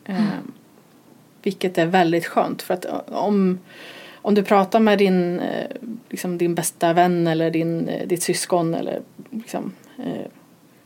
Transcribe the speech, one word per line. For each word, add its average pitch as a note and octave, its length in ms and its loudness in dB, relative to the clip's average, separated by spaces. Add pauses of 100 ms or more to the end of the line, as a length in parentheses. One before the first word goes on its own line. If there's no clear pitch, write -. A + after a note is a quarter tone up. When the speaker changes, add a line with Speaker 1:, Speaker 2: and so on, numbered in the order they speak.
Speaker 1:
Eh, F#3+ 120 -6
Speaker 2:
Mm. G#3+ 120 2 (1120)
Speaker 1:
vilket F#3 360 -2
är E3 80 4
väldigt E3+ 400 2
skönt, E3+ 360 -2
för F#3+ 120 -4
att F#3 120 -6 (200)
om, F#3+ 520 2 (640)
om G3+ 120 2
du G#3 80 4
pratar G3 380 4
med G#3 180 6
din, F#3 420 2
eh, - 260 -4 (420)
liksom F3+ 300 -6
din E3+ 160 0
bästa E3+ 380 0
vän F3 340 4
eller E3 240 2
din, E3 380 -2
eh, - 180 -6
ditt F3+ 160 -2
syskon E3+ 520 0
eller - 260 -6 (300)
liksom, - 420 -8 (260)
eh, - 280 -10 (600)